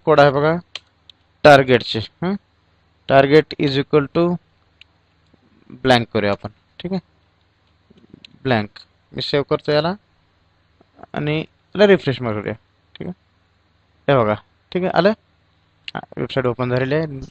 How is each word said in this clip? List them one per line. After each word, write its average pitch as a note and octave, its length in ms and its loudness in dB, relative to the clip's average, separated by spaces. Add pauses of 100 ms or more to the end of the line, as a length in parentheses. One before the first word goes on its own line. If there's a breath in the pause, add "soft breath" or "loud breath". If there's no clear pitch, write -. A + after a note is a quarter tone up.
code D3 160 4
आहे C#3+ 100 6
बघा, D3 260 0 (840)
टार्गेटचे. B2+ 560 6
हं? F3 360 -6 (760)
target C#3 520 4
is C#3+ 100 0
equal C#3+ 340 0 (100)
to F3 180 0 (1400)
ब्लँक B2+ 440 0
करूया G2+ 180 0
आपण, G2+ 180 -8 (320)
ठीक F3+ 100 -8
आहे. F#3 80 -6 (1400)
ब्लँक. A2+ 260 -4 (440)
मी C3 100 -10
save C#3+ 280 -4
करतो D3+ 220 -4
याला D3+ 200 -2 (1200)
आणि D3+ 280 -4
याला - 460 -2
refresh D#3+ 360 0
मारूया, G#2+ 320 -6 (440)
ठीक - 80 -14
आहे. F3+ 60 -12 (960)
हे C3+ 160 2
बघा, G#2+ 100 0 (380)
ठीक F3+ 100 -4
आहे, F#3 120 -4
आलं. F3+ 160 2 (840)
हा, - 60 -8 (160)
website C3 300 -6
open B2 240 -4
झालेली C3 240 -2
आहे. D#3+ 120 -4 (240)